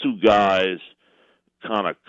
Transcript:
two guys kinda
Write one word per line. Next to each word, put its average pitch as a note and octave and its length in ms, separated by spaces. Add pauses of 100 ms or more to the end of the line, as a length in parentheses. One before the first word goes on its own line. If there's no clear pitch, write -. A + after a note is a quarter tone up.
two B2 200
guys F#2+ 540 (840)
kinda G2 340 (120)